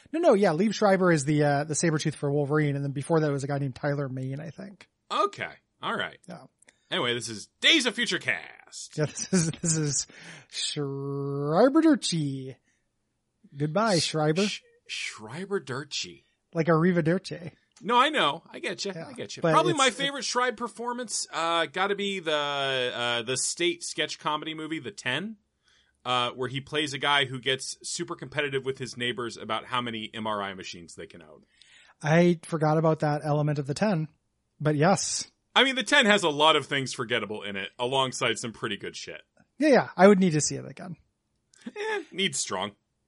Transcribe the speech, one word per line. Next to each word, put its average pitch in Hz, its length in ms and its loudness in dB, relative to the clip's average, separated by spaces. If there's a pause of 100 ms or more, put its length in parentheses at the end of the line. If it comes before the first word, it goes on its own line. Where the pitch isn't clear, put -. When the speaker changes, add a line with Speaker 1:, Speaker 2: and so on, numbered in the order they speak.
(140)
Speaker 1:
no, 311 60 -2
no, 339 140 6
yeah, 202 180 6
Liev 190 220 2
Schreiber 190 380 4
is 151 140 4
the, 147 180 4
uh, 143 220 2
the 156 100 -6
Sabretooth 156 400 0
for 143 160 -2
Wolverine. 147 440 0
And 139 80 -4
then 139 80 -2
before 143 280 0
that 151 120 2
was 139 120 -2
a 139 40 -4
guy 143 120 -2
named 139 160 -4
Tyler 143 340 -4
Mane, 131 300 -8
I 160 100 -12
think. 190 380 -18 (240)
Speaker 2:
Okay. 247 400 -2 (300)
All 196 140 -4
right. 92 220 -6 (100)
Speaker 1:
Yeah. 175 160 -14 (460)
Speaker 2:
Anyway, 127 240 0
this 117 160 -4
is 104 180 -12 (140)
Days 285 240 4
of 240 100 -2
Future 226 240 -2
Cast. 87 760 -10
Speaker 1:
Yeah, 151 80 0
this - 280 -8
is, 165 180 2 (100)
this 160 160 -2
is 147 300 -2 (420)
Schreiber 143 1300 0
Dirty. 147 760 2 (1000)
Goodbye, 165 440 2
Speaker 2:
Sh-, - 60 2
Speaker 1:
Schreiber. 156 420 2
Speaker 2:
sh-, - 140 -8 (260)
Schreiber 170 720 -8
Dirty. 131 680 -8 (280)
Speaker 1:
Like 165 140 0
Arrivederci. 170 840 2 (300)
Speaker 2:
No, 233 160 0
I 262 120 6
know. 170 420 0
I - 80 -14
get 170 260 -6
you. 196 80 -4
Speaker 1:
Yeah, 165 140 -12
Speaker 2:
I - 60 -14
get - 220 -12
you. 143 60 -14
Speaker 1:
but 165 120 4
Speaker 2:
Probably 330 180 6
Speaker 1:
it's, 320 60 -2
Speaker 2:
my 269 100 6
Speaker 1:
it 247 60 2
Speaker 2:
favorite 277 320 -4
Schreiber 247 320 0
performance, 240 760 -6
uh, 165 340 2
gotta 185 280 0
be 196 240 -2
the, 143 720 0
uh, 120 300 0
the 127 140 -2
state 175 460 -2
sketch - 360 -6
comedy 151 340 -4
movie, 156 260 -8
The 120 120 -10
Ten, 165 460 -6 (680)
uh, 123 260 0
where 127 180 -4
he 135 120 -6
plays 151 320 -4
a 143 40 -6
guy 143 280 2
who 127 140 -6
gets 127 440 -4
super 170 320 -8
competitive 139 500 -6
with 135 120 -4
his 120 200 -10
neighbors 120 400 -6
about 110 280 -6
how 123 160 -2
many 113 320 -8
M 110 140 -8
R 107 160 -4
I 98 100 -8
machines 90 420 -14
they 85 120 -14
can 87 140 -20
own. 78 220 -20 (600)
Speaker 1:
I 170 400 4
forgot 156 340 0
about 160 220 2
that 151 240 0
element 151 360 0
of 143 60 -4
The 143 80 -4
Ten, 175 360 -2 (500)
but 151 160 2
yes. - 560 2 (240)
Speaker 2:
I 226 80 8
mean, 262 120 2
The 254 80 0
Ten 285 220 4
has 208 180 4
a 170 60 2
lot 151 280 6
of 135 100 -2
things 135 260 -2
forgettable 107 500 -4
in 98 120 -8
it, 95 140 -8 (100)
alongside 127 580 0
some 117 140 -8
pretty 104 260 -6
good 90 180 -10
shit. 80 260 -14 (360)
Speaker 1:
Yeah, 302 120 4
yeah. 190 180 6 (100)
I 185 100 10
would 208 120 8
need 185 140 4
to 151 80 2
see - 140 -2
it 127 140 -10
again. - 280 -14 (680)
Speaker 2:
Eh, 415 440 -6
needs 170 260 -2
strong. 98 340 -4 (360)